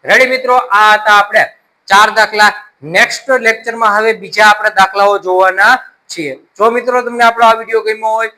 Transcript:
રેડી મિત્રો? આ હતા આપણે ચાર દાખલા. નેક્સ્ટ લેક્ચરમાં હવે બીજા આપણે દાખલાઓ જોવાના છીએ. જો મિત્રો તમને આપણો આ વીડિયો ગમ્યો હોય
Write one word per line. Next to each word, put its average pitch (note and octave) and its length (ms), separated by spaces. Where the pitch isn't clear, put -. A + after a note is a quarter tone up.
રેડી B3 220
મિત્રો? B3+ 300
આ G#3+ 380
હતા G#3+ 180
આપણે G3+ 420
ચાર G#3 240
દાખલા. G#3+ 420
નેક્સ્ટ G#3 480
લેક્ચરમાં A3+ 680
હવે A3 160
બીજા G3+ 340
આપણે G#3+ 240
દાખલાઓ G3 480
જોવાના F#3 600
છીએ. D3 200
જો - 340
મિત્રો B3 320
તમને A#3+ 220
આપણો A#3 220
આ A3+ 60
વીડિયો A3+ 280
ગમ્યો A3 280
હોય A3 300